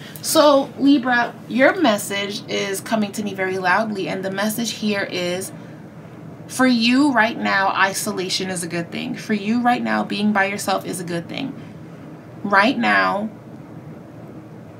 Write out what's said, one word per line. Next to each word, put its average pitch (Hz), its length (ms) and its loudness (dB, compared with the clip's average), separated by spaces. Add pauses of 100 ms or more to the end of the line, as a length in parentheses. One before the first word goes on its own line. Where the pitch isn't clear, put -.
(220)
So, 285 560 6
Libra, 247 560 4 (140)
your 302 340 4
message 202 680 0
is 196 320 -4
coming 214 340 -2
to 214 100 -6
me 202 100 -6
very 190 240 -2
loudly, 190 500 0
and 190 160 -4
the 190 60 -4
message 214 440 -2
here 202 280 -2
is, 180 500 -4 (960)
for 262 200 4
you 254 440 4
right 226 240 4
now, 196 340 2
isolation 190 840 0
is 180 100 -4
a 175 60 -6
good 170 240 -6
thing. 156 240 -6
For - 180 -4
you 214 280 0
right 240 200 2
now, 214 220 2
being 208 280 0
by 196 140 2
yourself 196 400 -2
is 180 140 -6
a 185 40 -8
good 170 240 -4
thing. - 320 -8 (840)
Right 208 340 4
now, 202 540 2 (1500)